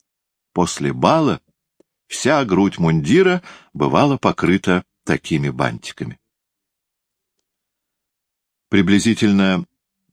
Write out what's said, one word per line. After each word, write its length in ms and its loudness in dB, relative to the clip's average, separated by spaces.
После 400 -2
бала 480 0
вся 380 0
грудь 340 0
мундира 640 2
бывала 440 0
покрыта 680 0
такими 440 -2
бантиками. 680 -8
Приблизительно 960 2